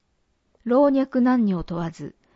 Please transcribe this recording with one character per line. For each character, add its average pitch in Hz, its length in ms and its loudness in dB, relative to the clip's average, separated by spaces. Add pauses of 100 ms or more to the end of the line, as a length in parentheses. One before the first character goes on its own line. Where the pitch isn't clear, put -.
(640)
老 247 200 2
若 269 360 0
男 254 260 2
女 185 120 0
を 160 80 -8
問 170 140 -8
わ 165 120 -6
ず、 - 240 -16 (200)